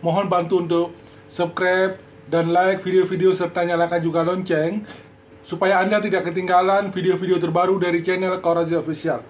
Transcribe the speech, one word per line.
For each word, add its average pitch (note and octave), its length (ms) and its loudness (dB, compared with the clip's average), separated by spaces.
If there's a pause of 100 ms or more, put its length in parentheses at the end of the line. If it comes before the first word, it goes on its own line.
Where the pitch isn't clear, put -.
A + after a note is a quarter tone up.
mohon E3+ 240 0
bantu F3 340 0
untuk E3+ 260 0 (440)
subscribe F#3 680 0 (300)
dan E3 240 0
like F#3+ 320 2
video-video F#3 500 2
serta F3 320 -2
nyalakan E3+ 380 0
juga E3 240 0
lonceng F3+ 560 -2 (640)
supaya F#3 340 0
Anda G3+ 220 0
tidak E3+ 240 -2
ketinggalan F#3 640 2
video-video F3+ 480 0
terbaru F3 400 0
dari F3 240 0
channel F#3 400 -2
Korazi E3+ 320 0
Official. D3+ 560 -4